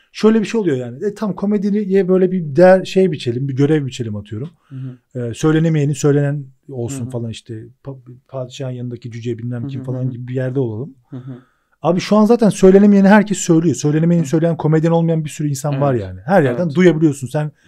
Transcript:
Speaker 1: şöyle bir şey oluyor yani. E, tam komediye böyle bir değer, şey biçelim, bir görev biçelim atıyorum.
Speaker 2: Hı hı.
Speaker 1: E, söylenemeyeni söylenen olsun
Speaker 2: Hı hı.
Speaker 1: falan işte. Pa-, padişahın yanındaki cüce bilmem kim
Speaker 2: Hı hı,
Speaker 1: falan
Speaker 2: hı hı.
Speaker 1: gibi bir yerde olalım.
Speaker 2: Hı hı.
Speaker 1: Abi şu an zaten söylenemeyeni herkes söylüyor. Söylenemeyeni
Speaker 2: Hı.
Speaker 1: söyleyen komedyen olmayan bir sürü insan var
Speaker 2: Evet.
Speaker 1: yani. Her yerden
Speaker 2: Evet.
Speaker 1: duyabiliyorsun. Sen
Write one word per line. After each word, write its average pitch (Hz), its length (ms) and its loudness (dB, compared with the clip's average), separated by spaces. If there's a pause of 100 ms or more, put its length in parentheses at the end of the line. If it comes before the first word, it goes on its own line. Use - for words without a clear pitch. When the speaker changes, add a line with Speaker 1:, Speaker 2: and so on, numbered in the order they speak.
(120)
Speaker 1:
şöyle 220 280 4
bir 202 60 -2
şey 233 140 -4
oluyor 160 160 0
yani. 127 300 -10
E, 202 80 -4
tam 202 200 -6
komediye 202 760 0
böyle 185 240 2
bir 156 240 -4
değer, 185 280 6
şey 190 280 0
biçelim, 131 360 -4
bir 131 80 -6
görev 143 300 2
biçelim 113 300 -8
atıyorum. 107 340 -12 (180)
Speaker 2:
Hı 139 80 -18 (380)
hı. 120 160 -6
Speaker 1:
E, 110 40 -10
söylenemeyeni 156 600 2
söylenen 143 520 0 (240)
olsun 127 320 -8
Speaker 2:
Hı 117 40 -6
hı. 127 40 -12
Speaker 1:
falan 117 200 -8
işte. 110 340 -14 (200)
Pa-, 135 140 -14 (300)
padişahın 131 440 -10
yanındaki 123 380 -10
cüce 117 280 -8
bilmem 123 300 -8
kim 135 120 -8
Speaker 2:
Hı - 20 -12
hı, 131 40 -12
Speaker 1:
falan 127 160 -6
Speaker 2:
hı 131 40 -2
hı. 135 40 -4
Speaker 1:
gibi 123 180 -12
bir 127 60 -8
yerde 131 260 -2
olalım. 120 340 -6 (160)
Speaker 2:
Hı 135 60 -14
hı. 127 220 -16 (440)
Speaker 1:
Abi 170 180 0
şu - 160 0
an 214 80 6
zaten 233 240 4
söylenemeyeni 196 600 6
herkes 202 300 4
söylüyor. 170 360 2
Söylenemeyeni 165 500 0
Speaker 2:
Hı. 135 40 -6
Speaker 1:
söyleyen 165 280 0
komedyen 160 340 0
olmayan 165 340 0
bir 147 60 -10
sürü 147 180 -6
insan 143 320 -4
var 139 140 2
Speaker 2:
Evet. 110 100 -2
Speaker 1:
yani. 92 200 -12
Her 170 180 2
yerden 131 220 0
Speaker 2:
Evet. 147 100 -4
Speaker 1:
duyabiliyorsun. 160 520 2
Sen 151 260 -6 (160)